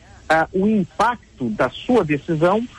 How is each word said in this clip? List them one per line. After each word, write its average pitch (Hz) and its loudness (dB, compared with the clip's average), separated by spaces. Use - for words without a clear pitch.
ah, 160 2
o 190 0
impacto 214 -2
da 120 -2
sua 240 0
decisão 165 0